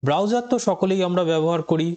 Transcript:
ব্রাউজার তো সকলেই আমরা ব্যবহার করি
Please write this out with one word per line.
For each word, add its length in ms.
ব্রাউজার 460
তো 40
সকলেই 420
আমরা 220
ব্যবহার 300
করি 260